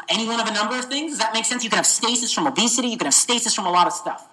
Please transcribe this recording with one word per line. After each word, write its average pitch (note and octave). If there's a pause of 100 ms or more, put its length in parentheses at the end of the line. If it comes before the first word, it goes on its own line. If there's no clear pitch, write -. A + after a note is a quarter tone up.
any G#3+
one A#3
of G#3+
a G#3+
number G#3+
of B3
things. D4
Does G3+
that A3
make A3+
sense? B3
You A3+
can G#3
have A3+
stasis A#3+
from F3
obesity, A#3
you A3
can -
have E3+
stasis A#3
from G#3
a F3
lot F3
of -
stuff, -